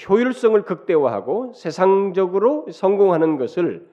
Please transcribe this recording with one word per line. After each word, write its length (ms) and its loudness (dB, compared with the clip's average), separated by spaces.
효율성을 560 2
극대화하고 880 -2
세상적으로 1200 0
성공하는 640 2
것을 580 -4